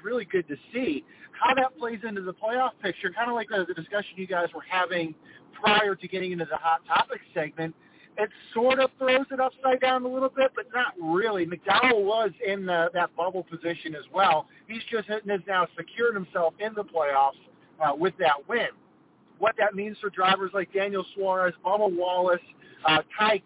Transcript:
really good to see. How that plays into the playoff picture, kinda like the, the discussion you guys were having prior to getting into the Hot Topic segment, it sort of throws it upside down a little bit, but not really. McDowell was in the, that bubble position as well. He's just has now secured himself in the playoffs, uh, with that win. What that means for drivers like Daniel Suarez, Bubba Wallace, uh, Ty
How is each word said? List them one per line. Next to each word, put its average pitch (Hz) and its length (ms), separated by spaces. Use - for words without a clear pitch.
really 226 220
good 175 220
to 147 80
see. 196 300
How 254 220
that 262 240
plays 233 280
into 202 140
the 185 140
playoff 247 380
picture, 190 280
kinda 240 220
like 226 160
the, 202 180
the 175 60
discussion 196 440
you 185 100
guys 175 280
were 156 140
having 175 460
prior 208 360
to 180 140
getting 185 240
into 170 120
the 156 120
Hot 165 300
Topic 220 340
segment, 160 420
it 208 100
sort 254 280
of 262 180
throws 262 320
it 262 100
upside 262 400
down 254 220
a 247 60
little 262 200
bit, 262 260
but 208 200
not 247 260
really. 180 460
McDowell 214 560
was 214 280
in 196 220
the, 170 260
that 175 240
bubble 180 280
position 165 500
as 147 80
well. 175 340
He's 226 240
just 220 180
has 214 120
now 185 220
secured 233 360
himself 180 440
in 214 160
the 208 80
playoffs, 139 560
uh, 147 140
with 170 240
that 156 180
win. 214 200
What 214 200
that 208 180
means 208 240
for 202 100
drivers 185 420
like 190 200
Daniel 196 420
Suarez, 185 400
Bubba 196 320
Wallace, 180 440
uh, 156 180
Ty 214 300